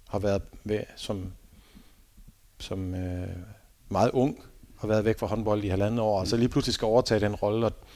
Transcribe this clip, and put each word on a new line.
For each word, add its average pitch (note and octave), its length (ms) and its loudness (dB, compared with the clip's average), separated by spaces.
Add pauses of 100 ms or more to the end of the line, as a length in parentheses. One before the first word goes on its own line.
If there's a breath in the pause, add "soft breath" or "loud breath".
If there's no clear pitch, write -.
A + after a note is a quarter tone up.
har G#2 100 -4
været G2 240 0 (220)
ved, G#2 160 -2 (160)
som, F#2+ 360 -8 (1300 soft breath)
som, F#2 360 -6
øh, F2+ 340 -6 (600)
meget G#2 220 4
ung, C#3 340 0 (340)
har A2 100 -4
været G#2+ 160 2
væk A2 140 2
fra A2 80 -4
håndbold G#2 380 0
i G2+ 40 -2
halvandet G2+ 320 0
år, G#2+ 200 2
og F2+ 60 -2
så A#2 100 0
lige B2 120 4
pludselig B2+ 260 0
skal - 120 -2
overtage A2 340 4
den G#2 140 0
rolle, A2 320 0
og, G#2 60 0 (240 loud breath)